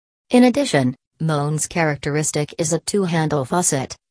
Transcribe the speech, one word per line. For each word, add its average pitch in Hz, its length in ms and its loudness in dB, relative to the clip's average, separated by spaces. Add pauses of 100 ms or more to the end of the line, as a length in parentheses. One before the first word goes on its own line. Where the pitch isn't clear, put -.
(300)
In 247 140 6
addition, 226 500 2 (260)
Moan's 151 460 -2
characteristic 151 920 -2
is 165 140 -2
a 165 60 0
two-handle 160 640 0
faucet, 165 520 -2 (140)